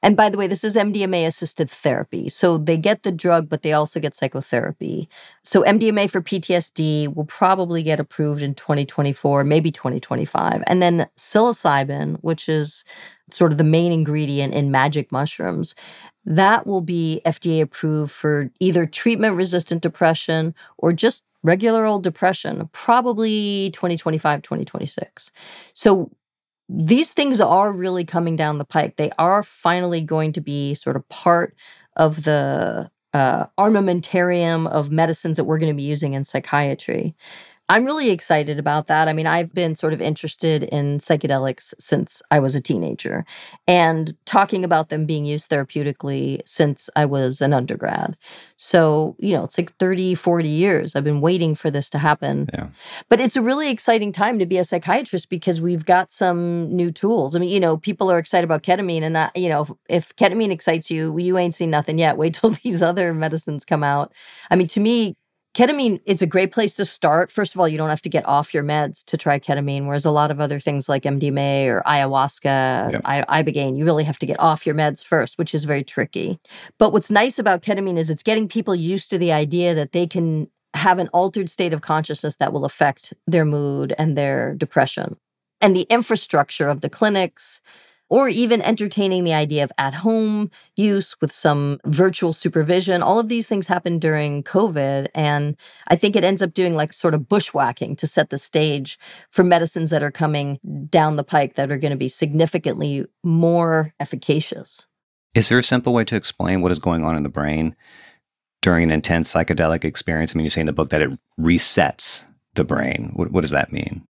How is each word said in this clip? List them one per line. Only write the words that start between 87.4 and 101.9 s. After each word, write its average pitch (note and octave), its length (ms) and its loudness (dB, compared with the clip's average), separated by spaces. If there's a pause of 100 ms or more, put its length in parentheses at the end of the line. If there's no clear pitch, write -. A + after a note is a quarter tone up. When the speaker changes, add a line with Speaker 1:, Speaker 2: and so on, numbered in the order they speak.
Speaker 1:
or C4 200 4
even A3+ 340 2
entertaining G3 600 0
the E3 100 0
idea D3+ 300 0
of C#3+ 160 -2
at-home G#3 720 0 (240)
use G3 460 0
with D3+ 100 -2
some C#3+ 540 0
virtual E3+ 480 2
supervision. F3 720 0
All G#3+ 160 4
of A3+ 80 -2
these A#3 180 -2
things G3 220 -2
happened F3 320 0
during D3+ 420 0
covid, C#3+ 720 0
and D3 420 0 (300)
I - 80 4
think G3+ 220 2
it F#3+ 80 4
ends F#3+ 180 2
up E3+ 100 -2
doing, F3+ 220 0
like, D3+ 180 -2
sort D#3+ 220 0
of D3 140 -2
bushwhacking C#3+ 640 0
to D#3 140 -6
set - 220 0
the C#3+ 60 -6
stage D3 640 -2 (320)
for F#3+ 140 4
medicines E3 460 2
that D3+ 120 2
are D3 80 -2
coming C#3+ 480 -2 (320)
down D#3 240 4
the D3 80 -2
pike D3 320 0
that C#3 160 -2
are C#3+ 80 -2
gonna C#3+ 160 -2